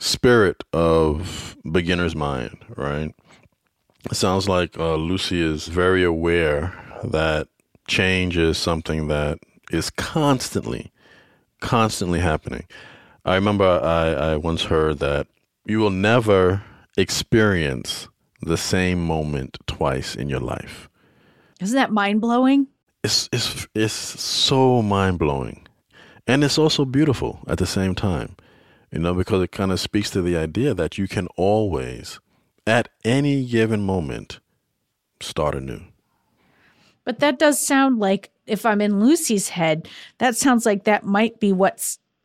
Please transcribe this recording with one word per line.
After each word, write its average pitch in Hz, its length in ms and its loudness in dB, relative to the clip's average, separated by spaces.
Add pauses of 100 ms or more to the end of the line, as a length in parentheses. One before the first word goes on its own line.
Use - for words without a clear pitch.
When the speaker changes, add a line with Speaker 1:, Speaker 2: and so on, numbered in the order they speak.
Speaker 1:
spirit 113 720 4
of 80 840 0 (140)
beginner's 87 440 0
mind, 69 440 -6 (180)
right? 73 380 -6 (960)
It - 40 -6
sounds 95 340 0
like, 90 300 0
uh, 82 180 0
Lucy 87 440 -2
is 78 280 -2
very 90 360 2
aware 82 720 0 (280)
that 80 460 -2 (400)
change 92 480 0
is 80 220 2
something 78 500 -2
that 73 300 -2 (340)
is 80 180 -2
constantly, - 1000 -2 (680)
constantly 110 600 0
happening. 82 440 -2 (600)
I 85 100 2
remember 98 300 2
I, 82 440 2 (240)
I 76 40 0
once 82 280 -2
heard 78 340 0
that 71 280 -2 (380)
you 107 160 -2
will 107 100 2
never 98 720 4 (340)
experience 90 1120 0 (360)
the 82 140 -2
same 90 480 0
moment 76 600 -4
twice 67 480 -4
in 67 140 -6
your 65 120 -4
life. - 480 -10 (720)
Speaker 2:
Isn't 196 140 -4
that 262 160 0
mind-blowing? 233 800 2 (340)
Speaker 1:
It's, - 300 -2
it's, - 420 -4
it's 110 180 0
so - 880 2
mind-blowing. 82 840 0 (640)
And 139 160 4
it's 139 140 2
also 156 260 2
beautiful 135 640 0
at 78 100 -2
the 85 80 0
same 95 300 -2
time, 85 400 -4 (560)
you - 80 -4
know, 87 140 0
because 92 280 0
it 90 100 -2
kinda 95 260 -2
speaks - 320 -4
to 98 120 -2
the 87 140 0
idea 80 380 -2
that 85 240 -4
you 98 100 -4
can 95 180 -4 (100)
always, 85 840 -2 (460)
at 113 220 2 (160)
any 139 400 0
given 113 380 0
moment, 82 560 -4 (840)
start 76 340 -2
anew. 65 260 -8 (1200)
Speaker 2:
But 254 160 -6
that 285 180 2
does 294 220 4
sound 269 400 2
like, 196 300 0 (160)
if 208 200 -2
I'm 208 140 2
in 208 200 2
Lucy's 240 480 2
head, 160 400 -2 (300)
that 240 180 0
sounds 240 300 2
like 208 180 0
that 208 200 2
might 214 360 0
be 202 120 2
what's, - 460 0 (260)